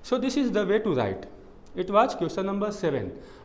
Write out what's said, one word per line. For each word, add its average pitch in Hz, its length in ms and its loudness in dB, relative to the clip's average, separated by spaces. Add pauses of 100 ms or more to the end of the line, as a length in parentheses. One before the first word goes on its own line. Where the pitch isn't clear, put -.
So 254 160 0
this 254 180 0
is 254 140 2
the 202 160 0
way 208 140 4
to 208 140 2
write. 104 320 -2 (500)
It 185 140 -2
was 220 260 6
question 190 300 -2
number 202 260 -2
seven. 123 400 -2 (320)